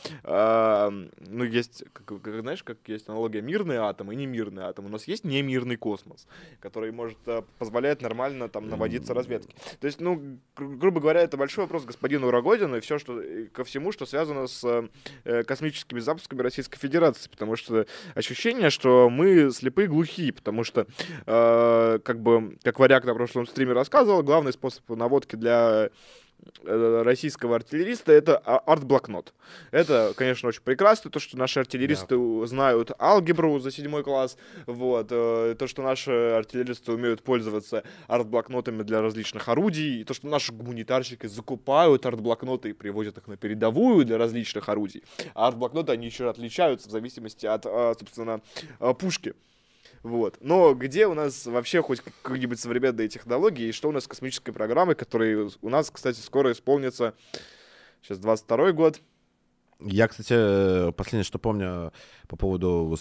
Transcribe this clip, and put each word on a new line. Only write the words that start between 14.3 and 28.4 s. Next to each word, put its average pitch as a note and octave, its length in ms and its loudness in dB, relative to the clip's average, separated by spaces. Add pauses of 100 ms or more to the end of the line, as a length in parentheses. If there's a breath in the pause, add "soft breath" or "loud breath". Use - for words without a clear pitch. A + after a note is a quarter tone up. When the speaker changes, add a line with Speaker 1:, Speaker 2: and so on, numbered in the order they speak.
Speaker 1:
с, A#2+ 400 -2 (360 loud breath)
э, A#2 200 0
космическими C3+ 560 -6
запусками C3+ 420 -4
Российской B2+ 360 -4
Федерации, C#3+ 520 2
потому A2 260 -6
что A2 300 0 (300 loud breath)
ощущение, A3 540 0
что B2+ 380 8
мы D3+ 440 6
слепые C3 340 0
и - 20 0
глухие, D#3 440 0
потому A2 320 -6
что, A2 220 -2 (400 loud breath)
э, A#2 760 4
как A#2 180 -4
бы, A2+ 420 2
как A#2+ 180 0
Варяг C3 240 8
на A#2+ 100 0
прошлом A#2+ 320 -4
стриме B2+ 260 -2
рассказывал, F#3+ 500 4
главный C#3+ 300 2
способ - 380 -10
наводки A#2+ 460 0
для, A2+ 540 4 (720 soft breath)
э, A#2 400 2
российского B2 520 0
артиллериста — E3 560 0
это D3+ 260 8
а-, B2 200 2